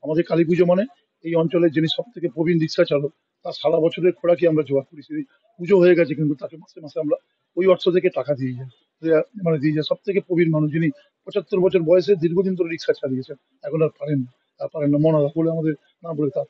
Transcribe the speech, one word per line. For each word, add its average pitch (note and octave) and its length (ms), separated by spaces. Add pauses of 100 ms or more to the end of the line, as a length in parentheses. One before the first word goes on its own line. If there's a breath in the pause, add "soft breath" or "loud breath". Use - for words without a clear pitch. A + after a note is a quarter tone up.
আমাদের D#3 220
কালী E3 200
পুজো F3 200
মানে F3+ 200 (380)
এই E3 120
অঞ্চলের E3 360
যিনি D#3+ 160 (100)
সব - 60 (120)
থেকে E3+ 140
প্রবীণ E3 300
রিক্সা D#3+ 260
চালক, C#3+ 280 (300)
তার A#2 100
সারা D#3+ 280
বছরের E3+ 320
খোরাকি E3+ 340
আমরা D#3 200
জোগাড় C3+ 260
করি। D3+ 100
সেই D3+ 200 (360)
পুজো F3 200
হয়ে F3+ 160
গেছে, C3 200
কিন্তু D3 200
তাকে D3+ 220
মাসে - 240
মাসে E3 200
আমরা D4 160 (400)
ওই F3+ 100
অর্থ F#3 220
থেকে F3+ 220
টাকা C#3 240
দিয়ে B2+ 180
যাই, B2+ 140 (360)
যে, D#3+ 140 (280)
মানে E3 140
দিয়ে D3 160
যাই। D3+ 140
সব F3+ 60 (120)
থেকে G3 140
প্রবীণ E3+ 300
মানুষ D#3 220
যিনি D#3+ 180 (340 soft breath)
পঁচাত্তর F#3+ 360
বছর F#3 200
বয়সে F3 360
দীর্ঘদিন F3 380
ধরে E3+ 140
রিক্সা E3 240
চালিয়েছেন, C3 440 (260)
এখন D#3 200
আর D#3 60
পারেন D3 300
না, B2 140 (280)
আর C#3+ 120
পারেন D3 180
না, D3 80
মনা D#3 200
বলে D#3+ 320
আমাদের D#3+ 240 (300)
নাম E3 120
বলে C#3+ 180
তার, C#3+ 160